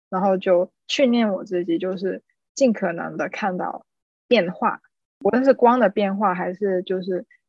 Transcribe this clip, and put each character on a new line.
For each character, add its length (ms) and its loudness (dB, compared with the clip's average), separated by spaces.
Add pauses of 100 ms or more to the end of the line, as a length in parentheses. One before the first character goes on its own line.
然 120 -4
后 160 2
就 360 2 (160)
训 240 2
练 200 2
我 120 -6
自 200 -4
己， 140 -2
就 180 -6
是 260 -6 (320)
尽 180 4
可 200 -4
能 240 -10
的 120 -4
看 280 -6
到 280 -8 (420)
变 240 2
化， 300 -4 (400)
无 100 0
论 140 2
是 80 8
光 260 4
的 120 4
变 260 -2
化， 180 0
还 200 -6
是 280 -2
就 180 -4
是 260 -6 (220)